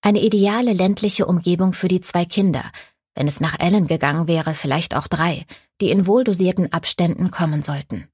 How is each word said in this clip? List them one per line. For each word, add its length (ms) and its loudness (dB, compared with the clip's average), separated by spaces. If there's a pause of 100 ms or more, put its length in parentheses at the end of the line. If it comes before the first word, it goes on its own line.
eine 200 4
ideale 520 2
ländliche 540 0
Umgebung 460 2
für 140 -4
die 140 2
zwei 240 -2
Kinder, 380 0 (500)
wenn 140 -2
es 120 -2
nach 200 -4
Ellen 260 2
gegangen 420 0
wäre, 280 0
vielleicht 400 -2
auch 120 -4
drei, 380 -2 (360)
die 100 2
in 160 2
wohldosierten 680 2
Abständen 560 -2
kommen 320 -2
sollten. 520 -8